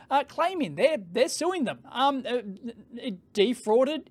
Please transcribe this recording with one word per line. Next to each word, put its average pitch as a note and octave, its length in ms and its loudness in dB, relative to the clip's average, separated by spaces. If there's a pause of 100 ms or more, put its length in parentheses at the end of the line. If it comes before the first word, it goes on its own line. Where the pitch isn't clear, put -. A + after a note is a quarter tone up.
(100)
uh, C4+ 140 2
claiming. D4 520 -2
They're, C#4+ 200 2 (160)
they're B3 160 2
suing E4+ 360 -2
them. C#3 160 -6 (100)
Um, C4+ 360 0
uh, A#3+ 120 -2 (560)
it A#3 240 -8 (160)
defrauded B3 760 2